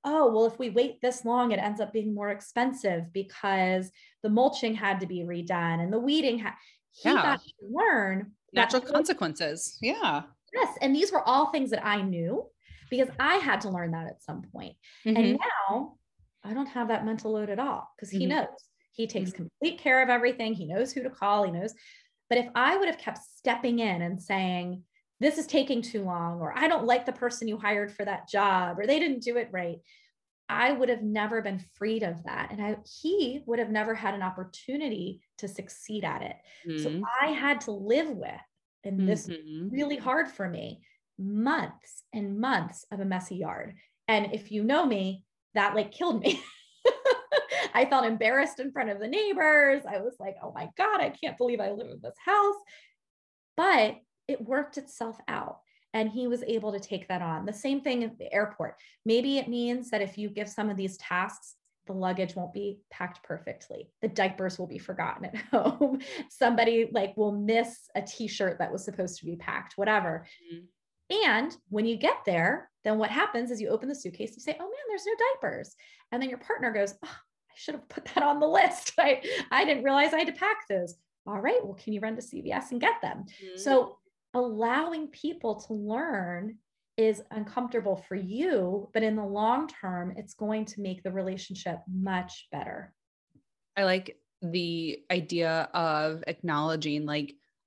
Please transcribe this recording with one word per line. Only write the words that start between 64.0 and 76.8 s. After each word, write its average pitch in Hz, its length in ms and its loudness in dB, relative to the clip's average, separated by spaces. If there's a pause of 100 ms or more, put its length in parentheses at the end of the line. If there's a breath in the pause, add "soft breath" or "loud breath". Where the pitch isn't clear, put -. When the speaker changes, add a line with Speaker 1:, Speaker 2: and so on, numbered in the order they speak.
Speaker 1:
The 220 60 0
diapers 190 500 -2
will 180 100 -6
be - 100 -10
forgotten - 480 -6
at 220 100 -10
<laughs> - 160 -8
home. 269 480 2 (300 loud breath)
Somebody, 233 640 4
like, 196 240 0
will 208 160 2
miss 226 640 0
a 202 60 -2
t-shirt 202 580 -4
that - 120 -2
was 190 120 -6
supposed 180 360 -6
to 160 60 -12
be 170 100 -8
packed, - 420 -8
whatever. 185 480 2 (160)
Speaker 2:
Mm-hmm. 170 280 -16 (400)
Speaker 1:
And 320 460 2 (140)
when 208 160 0
you 226 120 0
get 392 280 2
there, 185 440 2 (140)
then 214 140 2
what 220 120 2
happens 240 400 -2
is 220 100 -6
you 208 100 -4
open 226 180 0
the 285 80 -4
suitcase, 214 400 -10
you - 60 -20
say, 302 180 -4
"Oh 349 40 -8
man, 403 80 -8 (160)
there's 392 180 -4
no 440 80 0 (200)
diapers." - 420 -6 (360 loud breath)
And 247 100 -2
then 262 80 -2
your 247 100 -8
partner 254 320 -2
goes, 202 220 0 (100)